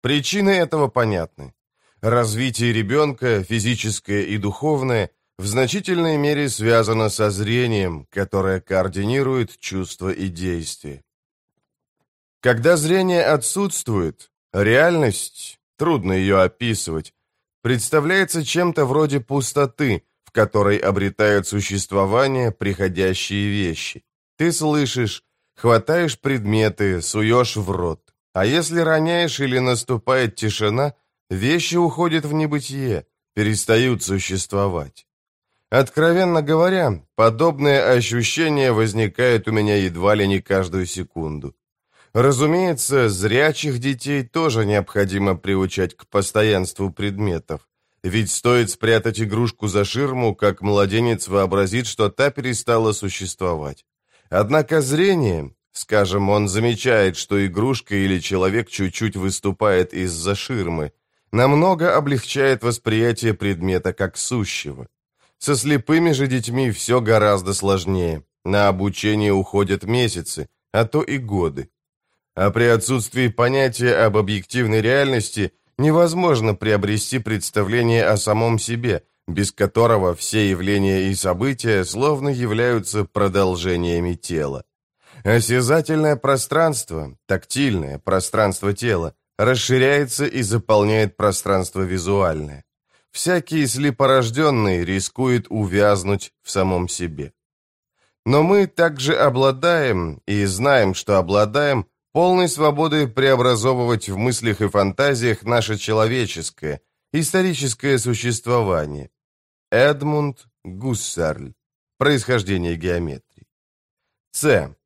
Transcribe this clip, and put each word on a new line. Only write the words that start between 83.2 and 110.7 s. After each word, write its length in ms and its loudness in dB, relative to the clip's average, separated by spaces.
тела. 500 -6
Осязательное 920 2
пространство, 1000 -2
тактильное 720 -2
пространство 760 0
тела, 400 -2
расширяется 880 0
и 160 -4
заполняет 760 2
пространство 640 -2
визуальное. 800 -2
Всякий 560 -2
слепорожденный 1160 2
рискует 640 -2
увязнуть 840 0
в 60 -18
самом 400 0
себе. 440 -10
Но 180 4
мы 240 4
также 480 0
обладаем 1120 2
и 180 0
знаем, 480 2
что 240 0
обладаем 720 2
полной 340 4
свободой 600 2
преобразовывать 1040 2
в 80 -6
мыслях 440 -2
и 60 2
фантазиях 760 0
наше 340 0
человеческое, 1040 -2
историческое 840 0
существование. 1120 -2
Эдмунд 760 0
Гуссерль. 920 -6